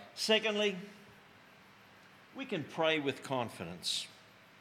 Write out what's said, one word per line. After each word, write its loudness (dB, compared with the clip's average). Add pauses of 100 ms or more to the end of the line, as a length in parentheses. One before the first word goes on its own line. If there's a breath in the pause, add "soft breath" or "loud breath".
(140 loud breath)
Secondly, 2 (1600)
we -8
can -2
pray 4
with 0
confidence. -2 (540)